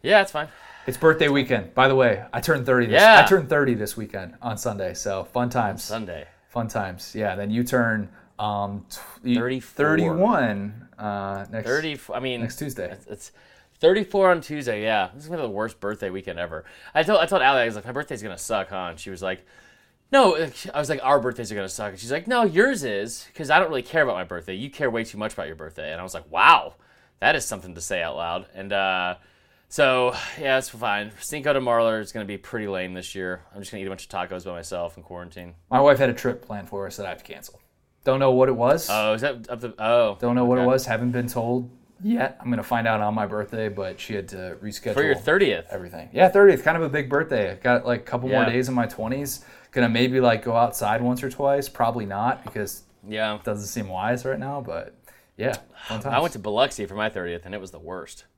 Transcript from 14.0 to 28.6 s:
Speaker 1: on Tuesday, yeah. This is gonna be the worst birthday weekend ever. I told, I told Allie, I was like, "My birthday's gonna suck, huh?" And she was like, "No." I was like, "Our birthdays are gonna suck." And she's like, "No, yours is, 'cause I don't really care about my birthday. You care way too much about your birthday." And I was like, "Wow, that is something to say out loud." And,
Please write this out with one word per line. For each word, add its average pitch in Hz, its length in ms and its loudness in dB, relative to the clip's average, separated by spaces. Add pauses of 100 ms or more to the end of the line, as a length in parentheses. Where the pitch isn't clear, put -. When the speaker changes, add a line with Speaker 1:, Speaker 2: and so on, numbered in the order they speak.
Speaker 1:
on 170 100 4
Tuesday, 123 420 -6
yeah. 107 320 0
This 143 100 -20
is 156 40 -18
gonna 165 140 -6
be 123 60 -4
the 101 40 -8
worst 107 280 -6
birthday 104 300 -6
weekend 92 280 -8
ever. 80 260 -8 (300)
I 156 80 4
told, 190 180 4
I 165 60 2
told 165 160 2
Allie, 135 200 6
I 117 40 4
was 110 100 -2
like, 104 80 -10
"My 123 80 -10
birthday's 131 300 -6
gonna 95 160 -10
suck, 101 320 -4
huh?" 92 200 -6
And 82 80 -14
she - 120 -14
was 90 120 -12
like, 92 220 -6 (680)
"No." 240 240 6 (400)
I 147 40 -2
was 139 100 -4
like, 143 160 -2
"Our 139 160 6
birthdays 113 320 -6
are 104 40 -6
gonna 98 120 -6
suck." 104 220 -8
And 95 100 -16
she's 117 100 -12
like, 165 160 -4
"No, 240 180 2
yours 196 400 2
is, 107 500 -6
'cause 147 160 -10
I 156 80 8
don't 180 100 4
really 127 140 -4
care 160 200 0
about 120 140 0
my 92 80 -6
birthday. 87 300 -10
You 127 160 -10
care 139 200 -2
way 113 140 -4
too 104 140 -14
much 107 160 -6
about 82 120 -8
your 80 100 -14
birthday." 78 360 -12
And 85 80 -8
I 90 40 -10
was 87 100 -12
like, 78 180 -14
"Wow, 110 420 6 (460)
that 147 160 4
is 127 80 -4
something 90 300 -10
to 82 80 -14
say 90 200 -4
out 78 140 -6
loud." 85 380 -6
And, 98 180 -8